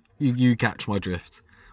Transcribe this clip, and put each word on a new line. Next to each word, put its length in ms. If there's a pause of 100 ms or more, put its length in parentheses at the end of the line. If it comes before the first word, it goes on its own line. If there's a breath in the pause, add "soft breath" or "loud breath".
(180)
you, 160
you 220
catch 320
my 100
drift. 440 (300 soft breath)